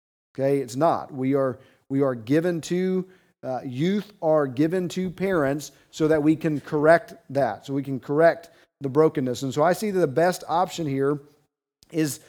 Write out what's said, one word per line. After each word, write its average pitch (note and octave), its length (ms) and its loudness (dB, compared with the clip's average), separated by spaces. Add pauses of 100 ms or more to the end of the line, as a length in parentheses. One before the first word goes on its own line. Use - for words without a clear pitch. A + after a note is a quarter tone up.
(360)
Okay, C#3 220 0
it's B2+ 180 -6
not. C#3+ 380 0
We C3 200 -2
are, C3+ 260 0 (300)
we C3+ 120 0
are C3 140 2
given D#3 460 0
to, F#3 440 -2 (380)
uh, C3 220 -6
youth E3+ 460 -2 (100)
are D#3 260 4
given D#3+ 420 0
to F#3 200 -4
parents D#3+ 640 -2 (200)
so D#3 160 0
that D#3 140 4
we D#3 140 4
can D#3 240 -2
correct D#3 540 2 (160)
that, B2+ 360 -2
so C#3 80 -8
we C#3 100 -4
can C3 160 -6
correct D3+ 500 2 (320)
the C#3 80 -6
brokenness. C3+ 540 2
And C3 100 -4
so D3 100 0
I F3+ 100 4
see G#3 180 -4
that F#3 80 -2
the E3 80 4
best E3 400 0
option E3+ 380 -2
here C#3 340 -2 (720)
is D#3 380 -4